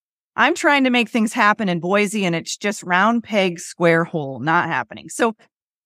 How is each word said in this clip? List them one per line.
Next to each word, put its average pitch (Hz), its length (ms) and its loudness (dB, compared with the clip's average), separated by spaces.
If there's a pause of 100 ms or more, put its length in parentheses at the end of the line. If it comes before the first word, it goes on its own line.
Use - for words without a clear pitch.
(380)
I'm 269 180 2
trying 285 300 2
to 254 40 4
make 240 200 2
things 226 240 0
happen 214 340 2
in 175 140 -2
Boise 202 420 0
and 175 100 0
it's - 220 -6
just 202 280 -6
round 202 420 2
peg, 190 340 0
square 165 460 0
hole, 139 340 -6
not 160 280 0
happening. 156 420 -6
So, 226 260 -2 (500)